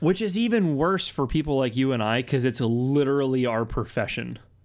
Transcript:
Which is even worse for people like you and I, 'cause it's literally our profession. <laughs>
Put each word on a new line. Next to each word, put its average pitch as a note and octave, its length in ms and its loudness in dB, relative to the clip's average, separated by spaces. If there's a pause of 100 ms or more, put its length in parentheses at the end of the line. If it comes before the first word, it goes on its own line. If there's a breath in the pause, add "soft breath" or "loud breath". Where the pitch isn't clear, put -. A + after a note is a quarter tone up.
Which F#3 180 2
is G3 160 -2
even G#3+ 400 2
worse E3+ 300 0
for C3+ 220 -2
people D3 280 0
like B2+ 200 0
you C3+ 160 2
and A#2 100 0
I, A2+ 200 2
'cause B2+ 220 -2
it's B2+ 160 -2
literally C3 840 2
our A2+ 180 -2
profession. A#2 800 -6
<laughs> - 40 -20 (160)